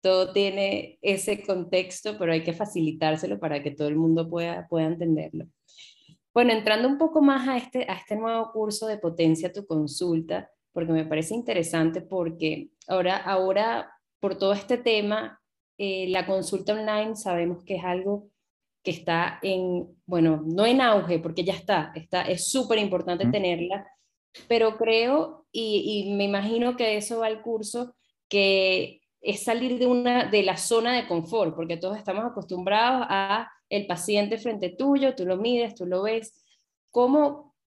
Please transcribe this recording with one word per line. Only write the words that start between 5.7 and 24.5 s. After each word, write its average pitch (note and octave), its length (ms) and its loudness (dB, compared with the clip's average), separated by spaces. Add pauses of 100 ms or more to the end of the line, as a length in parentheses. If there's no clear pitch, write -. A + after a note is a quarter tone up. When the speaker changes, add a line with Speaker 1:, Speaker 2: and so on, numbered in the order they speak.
Speaker 1:
Bueno, A#3+ 200 4
entrando A3 340 2
un C#4+ 120 2
poco D#4+ 240 4
más C4+ 260 4
a C4 80 0
este, B3 340 -4
a F#3+ 40 -4
este - 200 -8
nuevo A3+ 380 -2
curso G#3+ 340 -4
de G#3+ 120 -4
Potencia E3 540 2
tu G3+ 140 -12
Consulta, E3 840 -2 (220)
porque E3 200 -2
me D#3+ 140 2
parece D#3+ 280 -2
interesante E3+ 680 0
porque E3 680 -4 (180)
ahora, F#3 300 2
ahora G3 760 0 (280)
por F#3+ 180 -2
todo G3 140 2
este A3 260 -2
tema, G#3+ 600 0 (380)
eh, F#3+ 300 -4
la F#3 180 0
consulta F#3+ 460 -2
online G#3+ 440 -2
sabemos F3 480 -2
que F#3+ 120 -6
es F3 80 -8
algo F#3+ 440 -4 (560)
que F#3 80 -4
está E3+ 500 -2
en, F#3 460 -2 (180)
bueno, D#3+ 400 2
no F3 200 2
en B3+ 140 4
auge, F#3+ 380 4
porque E3 240 -4
ya F3+ 120 -2
está, E3+ 420 -2
está, F3 260 -4
es - 260 -2
súper A#3 300 0
importante F3+ 460 -2
Speaker 2:
Ujú. - 80 4
Speaker 1:
tenerla, F3+ 520 -2 (600)
pero A3+ 300 4